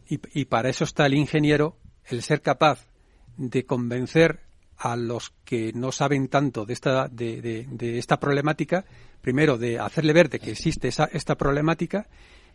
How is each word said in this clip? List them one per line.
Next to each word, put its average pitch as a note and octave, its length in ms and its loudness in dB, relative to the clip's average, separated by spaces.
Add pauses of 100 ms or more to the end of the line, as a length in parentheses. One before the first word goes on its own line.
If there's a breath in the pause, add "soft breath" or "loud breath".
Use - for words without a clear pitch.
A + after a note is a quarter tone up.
Y, - 140 -4 (180)
y C3+ 60 -2
para A#2+ 240 0
eso C3+ 160 -2
está D3 220 2
el C#3 80 4
ingeniero, D3 640 2 (260)
el A#2+ 180 -6
ser D3+ 200 -2
capaz D3 440 2 (520)
de B2+ 260 -2
convencer B2+ 760 0 (360)
a A#2+ 200 -4
los A#2 360 -6 (120)
que A2+ 280 -2
no B2 200 -4
saben C#3 360 0
tanto B2+ 380 0
de A#2+ 80 -8
esta, C3+ 340 0
de, A#2 320 -8
de, A#2 300 -8
de A#2 280 -6
esta C#3 220 0
problemática, D3 640 0 (380 soft breath)
primero C3+ 340 4
de A#2 220 -2
hacerle D3+ 340 0
ver E3 160 6
de B2 120 -6
que A2+ 100 -8
existe - 380 -4
esa, D3+ 160 0
esta D3+ 340 -4
problemática D#3+ 680 -2 (460 soft breath)